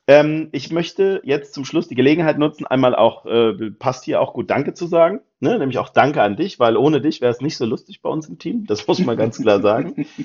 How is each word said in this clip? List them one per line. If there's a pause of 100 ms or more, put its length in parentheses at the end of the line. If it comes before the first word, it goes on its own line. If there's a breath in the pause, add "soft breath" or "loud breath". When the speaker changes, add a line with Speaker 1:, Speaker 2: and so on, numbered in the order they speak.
Speaker 1:
Ähm,
ich
möchte
jetzt
zum
Schluss
die
Gelegenheit
nutzen,
einmal
auch,
äh,
passt
hier
auch
gut,
Danke
zu
sagen, (180)
ne?
Nämlich
auch
Danke
an
dich,
weil
ohne
dich
wär's
nicht
so
lustig
bei
uns
im
Team.
Das
muss
man
ganz
klar
sagen.
Speaker 2:
<laughs>